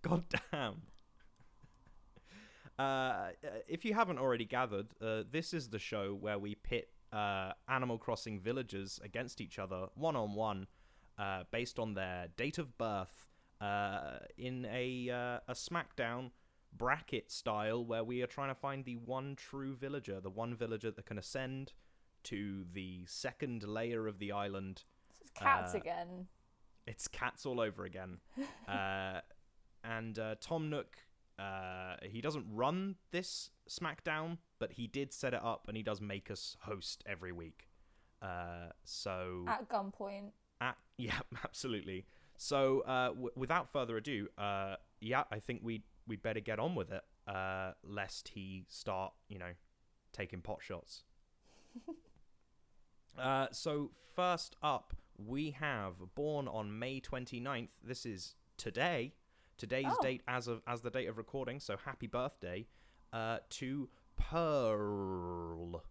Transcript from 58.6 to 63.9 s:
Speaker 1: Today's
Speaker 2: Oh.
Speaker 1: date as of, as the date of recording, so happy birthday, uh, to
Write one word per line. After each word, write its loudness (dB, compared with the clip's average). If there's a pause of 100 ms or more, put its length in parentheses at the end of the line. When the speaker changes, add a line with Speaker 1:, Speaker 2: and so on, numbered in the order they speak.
Speaker 1:
Today's 2
Speaker 2:
Oh. 6
Speaker 1:
date 2
as 0
of, 0
as 0
the 0
date 2
of -2
recording, -4
so -4
happy -6
birthday, -2 (440)
uh, 0 (100)
to -2 (260)